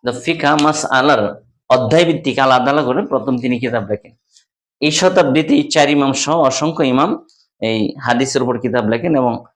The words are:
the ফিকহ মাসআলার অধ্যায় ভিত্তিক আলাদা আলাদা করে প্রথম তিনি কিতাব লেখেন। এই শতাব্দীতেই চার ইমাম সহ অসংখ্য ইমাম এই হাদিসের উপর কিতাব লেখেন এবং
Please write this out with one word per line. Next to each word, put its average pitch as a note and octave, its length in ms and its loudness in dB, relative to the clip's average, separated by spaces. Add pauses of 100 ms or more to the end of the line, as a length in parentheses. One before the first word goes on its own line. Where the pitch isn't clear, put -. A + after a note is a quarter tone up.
the B2 140 -2
ফিকহ D3+ 440 0
মাসআলার C3 840 0 (200)
অধ্যায় B2+ 360 4
ভিত্তিক C#3+ 340 -2
আলাদা C3 320 2
আলাদা C#3+ 160 0
করে C3 180 -2
প্রথম B2+ 320 -2
তিনি B2 220 -4
কিতাব A2+ 300 -4
লেখেন। - 260 -8 (640)
এই D3+ 120 0
শতাব্দীতেই D#3 800 2
চার C#3+ 180 4
ইমাম C#3+ 240 2
সহ D3+ 280 -2
অসংখ্য D3+ 420 0
ইমাম C#3 440 0 (320)
এই A2 420 -2
হাদিসের B2 420 0
উপর A#2+ 160 -2
কিতাব A2+ 300 -2
লেখেন A#2 260 0
এবং B2 280 0 (120)